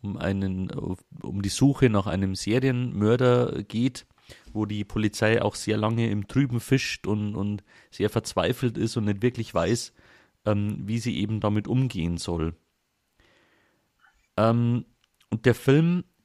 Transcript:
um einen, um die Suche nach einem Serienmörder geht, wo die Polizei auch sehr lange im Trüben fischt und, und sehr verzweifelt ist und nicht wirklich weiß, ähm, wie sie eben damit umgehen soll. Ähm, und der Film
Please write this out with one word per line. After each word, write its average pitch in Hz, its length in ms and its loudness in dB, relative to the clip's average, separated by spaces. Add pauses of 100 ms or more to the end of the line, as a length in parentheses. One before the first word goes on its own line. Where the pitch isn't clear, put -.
um 101 160 -6
einen, 95 520 -2
um - 720 -8
die 98 80 -2
Suche 135 400 4
nach 101 180 2
einem 95 280 0
Serienmörder 123 1300 2
geht, 120 440 -4 (460)
wo 107 140 -2
die 104 180 -4
Polizei 110 560 0
auch 107 140 -2
sehr 107 240 -2
lange 113 320 0
im 104 180 -4
Trüben 123 320 0
fischt - 460 -2
und, 104 280 -2
und 101 300 -4 (260)
sehr 101 200 -2
verzweifelt 113 640 -2
ist 113 200 -2
und 113 100 -2
nicht 101 160 -2
wirklich 120 320 -2
weiß, 92 380 0 (520)
ähm, 104 400 -2
wie 110 140 -2
sie 110 180 -2
eben 107 240 -2
damit 104 260 0
umgehen 90 520 0
soll. 82 360 -2 (1800)
Ähm, 117 480 2 (460)
und 113 160 0
der 120 80 8
Film 165 500 2 (200)